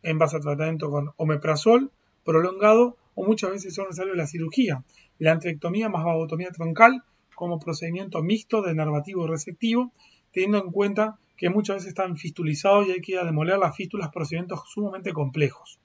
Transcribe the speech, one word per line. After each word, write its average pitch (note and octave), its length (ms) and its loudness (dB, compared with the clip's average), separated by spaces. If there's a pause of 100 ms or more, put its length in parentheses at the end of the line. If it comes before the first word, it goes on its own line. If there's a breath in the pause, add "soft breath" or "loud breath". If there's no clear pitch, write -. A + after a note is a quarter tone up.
en D#3+ 160 -2
base D#3 200 2
a - 20 -2
tratamiento D3+ 500 -4
con C#3+ 260 -4
omeprazol D#3+ 760 2 (320)
prolongado G3+ 720 4 (180)
o - 100 -6
muchas G#3+ 260 2
veces F#3+ 240 -10
son G3 120 -6
necesarias F#3 300 -6
la D#3+ 100 -2
cirugía, E3 580 -2 (340 soft breath)
la D#3+ 140 4
antrectomía F3 560 -2
más E3+ 160 -2
vagotomía E3 460 -2
troncal F3 520 4 (320)
como E3+ 240 -4
procedimiento E3+ 640 -6
mixto G#3+ 400 0
denervativo D#3+ 640 -2
y D#3+ 40 -2
resectivo, A3+ 640 -2 (400 soft breath)
teniendo G3+ 260 2
en F#3+ 120 -2
cuenta G3+ 480 0 (180)
que F3 140 0
muchas G3+ 260 0
veces F#3+ 120 -10
están F#3 280 -4
fistulizados F3 720 2
y F#3 40 0
hay F3+ 80 -2
que F#3+ 120 -8
ir F#3 60 -2
a F3+ 60 -2
demoler E3 340 0
las F3+ 180 0
fístulas, F3+ 340 -6
procedimientos E3+ 580 -8
sumamente F#3+ 440 -6
complejos. D3 720 -4